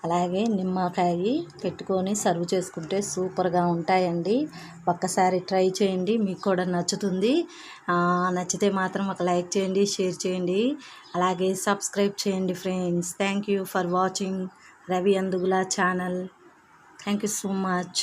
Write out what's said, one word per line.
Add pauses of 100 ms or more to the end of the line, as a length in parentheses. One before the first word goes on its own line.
అలాగే
నిమ్మకాయ (400)
పెట్టుకొని
సర్వ్
చేసుకుంటే
సూపర్గా
ఉంటాయండి. (400)
ఒక్కసారి
ట్రై
చేయండి,
మీకు
కూడా
నచ్చుతుంది. (420)
ఆ, (380)
నచ్చితే
మాత్రం
ఒక
లైక్
చేయండి,
షేర్
చేయండి, (380)
అలాగే
సబ్స్క్రైబ్
చేయండి
ఫ్రెండ్స్.
Thank
you
for (120)
watching (420)
రవి
అందుగుల
ఛానల్. (760)
Thank
you
so
much.